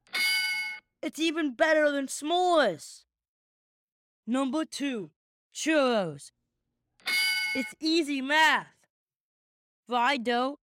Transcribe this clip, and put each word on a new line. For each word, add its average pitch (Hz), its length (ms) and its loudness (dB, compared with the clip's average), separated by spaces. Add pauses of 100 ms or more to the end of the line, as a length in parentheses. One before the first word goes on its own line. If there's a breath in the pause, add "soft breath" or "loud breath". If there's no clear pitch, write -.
(1000)
It's - 180 -8
even 311 340 0
better 311 380 4
than 277 160 -4
s'mores. 311 960 0 (1200)
Number 269 400 -2
two, 240 460 -6 (420)
churros. 240 760 0 (1200)
It's - 260 -6
easy 294 420 0
math. 285 460 2 (1200)
Rye 247 300 2
dough 247 400 -2 (120)